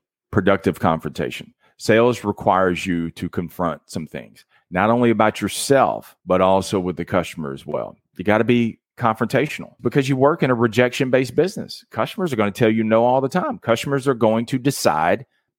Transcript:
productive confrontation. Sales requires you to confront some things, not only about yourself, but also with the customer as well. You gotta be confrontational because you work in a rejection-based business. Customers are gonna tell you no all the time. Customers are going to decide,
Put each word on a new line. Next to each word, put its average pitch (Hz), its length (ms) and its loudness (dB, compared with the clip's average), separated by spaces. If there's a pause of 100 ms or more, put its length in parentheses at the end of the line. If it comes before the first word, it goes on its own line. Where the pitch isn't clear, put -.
(300)
productive 98 480 2
confrontation. 78 760 -4 (240)
Sales 117 460 2
requires 92 600 0
you 85 280 -2
to - 180 -8
confront 85 560 -6
some 80 200 -10
things, 55 380 -18 (260)
not 95 200 2
only 120 200 4
about 107 300 2
yourself, 101 760 0 (100)
but 92 160 2
also 95 380 2
with 90 160 -4
the 85 80 -6
customer 82 500 -4
as 69 100 -16
well. 64 320 -8 (200)
You 92 80 -10
gotta 107 200 2
be 117 360 0 (180)
confrontational 117 840 -2
because 127 280 0
you 139 80 0
work 143 260 4
in 139 80 0
a 123 40 4
rejection-based 123 840 0
business. - 540 -4
Customers 143 420 -4
are 120 40 -4
gonna 104 140 0
tell 110 200 2
you 113 140 0
no 110 200 2
all 127 180 2
the 135 60 -2
time. 185 300 -4
Customers 127 500 -2
are 135 60 2
going 113 320 2
to 131 120 -4
decide, 95 680 0 (340)